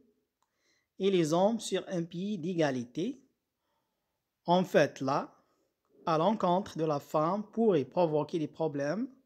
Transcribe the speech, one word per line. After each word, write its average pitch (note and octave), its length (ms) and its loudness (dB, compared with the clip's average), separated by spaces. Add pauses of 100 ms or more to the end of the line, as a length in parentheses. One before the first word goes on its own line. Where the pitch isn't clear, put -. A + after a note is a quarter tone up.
(1000)
et G3 120 0
les E3+ 220 2
hommes G3+ 260 2
sur F#3 300 -4
un E3+ 160 -4
pied G3 320 -8
d'égalité. D#3 880 -2 (1200)
En F3+ 200 4
fait, E3 360 2
là, C#3 340 -4 (680)
à D#3+ 140 2
l'encontre F#3+ 580 0
de D#3+ 80 -2
la D3 160 0
femme E3+ 500 -2
pourrait G3+ 340 2
provoquer D3+ 540 0
des D3+ 100 -4
problèmes D#3 600 -4 (160)